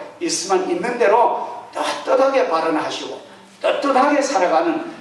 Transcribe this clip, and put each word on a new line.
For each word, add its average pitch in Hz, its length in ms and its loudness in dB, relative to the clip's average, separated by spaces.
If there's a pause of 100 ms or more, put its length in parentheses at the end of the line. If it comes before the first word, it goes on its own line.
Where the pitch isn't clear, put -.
(200)
있으면 180 500 -2
있는 233 300 -2
대로 - 480 4 (260)
따뜻하게 269 760 0
발언하시고 156 720 -2 (420)
따뜻하게 277 600 2
살아가는 320 800 0